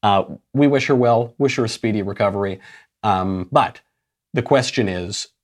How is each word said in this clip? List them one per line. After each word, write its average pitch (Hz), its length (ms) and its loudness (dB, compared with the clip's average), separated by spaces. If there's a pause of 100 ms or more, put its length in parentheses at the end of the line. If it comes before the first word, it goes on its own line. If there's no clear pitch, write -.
Uh, 101 220 2 (280)
we 143 160 4
wish 135 180 2
her 143 80 2
well, 120 420 2
wish - 200 0
her 123 80 0
a 110 40 -2
speedy 107 320 -4
recovery. 98 600 -4 (420)
Um, 95 480 -2
but 139 300 2 (540)
the 123 80 0
question 131 460 0
is 90 400 -8 (160)